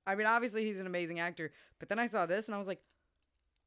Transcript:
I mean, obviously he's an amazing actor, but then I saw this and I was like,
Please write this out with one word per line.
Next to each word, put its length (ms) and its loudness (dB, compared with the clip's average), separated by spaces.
I 100 0
mean, 120 2
obviously 380 2
he's 160 -2
an 60 -6
amazing 340 -2
actor, 300 -4
but 100 -14
then 100 0
I 80 2
saw 180 2
this 220 0
and 80 -4
I 20 -4
was 100 -4
like, 140 -6